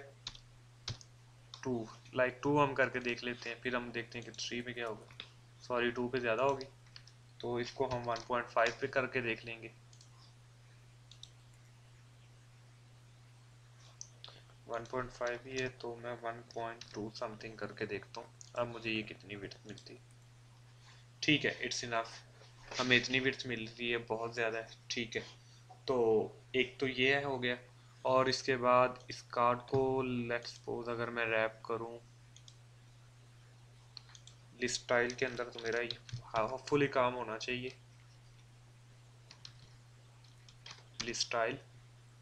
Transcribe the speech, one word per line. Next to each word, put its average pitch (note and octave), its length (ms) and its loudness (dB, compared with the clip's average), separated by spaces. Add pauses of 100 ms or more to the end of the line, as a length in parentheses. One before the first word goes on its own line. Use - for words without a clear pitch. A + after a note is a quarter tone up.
(1600)
two, A#2 240 -2 (280)
like B2+ 280 4
two C#3+ 160 6
हम C#3 160 6
करके B2+ 260 4
देख A#2+ 220 -2
लेते A#2+ 260 -4
हैं, A#2 120 -8
फिर B2 140 -2
हम A#2+ 160 -4
देखते A#2 280 -6
हैं A2+ 60 -10
कि A#2 140 -14
थ्री A#2+ 220 -6
में A#2+ 120 -6
क्या A#2 140 -6
होगा, - 300 -10 (440)
Sorry A#2+ 300 0
two B2 180 -2
पे C3 100 0
ज़्यादा A#2+ 240 2
होगी, C3+ 220 2 (760)
तो A#2+ 180 -2
इसको A#2+ 280 -2
हम B2 160 -2
वन A#2 240 -2
पॉइंट A#2+ 200 0
फ़ाइव A#2 340 4
पे C#3 80 -2
करके B2+ 340 0
देख A2+ 220 -2
लेंगे। A2+ 260 -10 (4000)
वन A#2 240 -4
पॉइंट B2+ 200 -2
फ़ाइव A#2+ 340 -2
ही C3 120 -6
है B2+ 100 0 (120)
तो A#2+ 160 -6
मैं A#2+ 260 -8
one A#2 200 -6 (120)
point A#2 300 -6 (100)
two A2 240 -4
something A2 400 -8
करके G#2 300 -6
देखता G#2 340 -8
हूँ, - 80 -14 (260)
अब A#2+ 120 0
मुझे A#2 220 -6
ये A2 140 0
कितनी G#2 320 -12
width G2 220 -10 (100)
मिलती - 260 -14
है। B2 60 -18 (1200)
ठीक C#3 220 4
है, - 160 -2
it's A#2+ 220 -6
enough, A#2 320 -4 (640)
हमें B2+ 180 6
इतनी B2+ 220 2
width C3 280 0
मिल A2 200 -4
रही A#2+ 220 -4
है, A#2+ 160 2
बहुत A#2 280 -2
ज़्यादा A2+ 260 0
है, A2+ 80 -8 (240)
ठीक A#2 240 -4
है। A2 60 -2 (680)
तो C3 100 2 (580)
एक B2+ 240 2
तो C3+ 80 2
ये C3 360 4
हो C#3 160 0
गया, B2 180 0 (480)
और C3 240 6
इसके C3 280 2
बाद B2 420 6 (100)
इस - 120 -10 (120)
कार्ड B2 340 4
को C3+ 120 4 (480)
let's A#2 240 -2
suppose A#2 380 -6
अगर A#2 220 -2
मैं A#2+ 160 0
rap A2 400 4
करूँ A#2 320 -4 (2500)
लिस्ट B2 200 -2
style A#2+ 320 4
के B2+ 120 0
अंदर B2 200 -2
तो A#2+ 140 -12
मेरा A#2 220 -2
ये, A#2 160 -4 (280)
हाँ, A#2 340 0
फुली C#3+ 300 4
काम B2 240 4
होना A2+ 240 -4
चाहिए B2+ 380 -6 (3250)
लिस्ट A#2 180 -2
style, A#2+ 360 0 (640)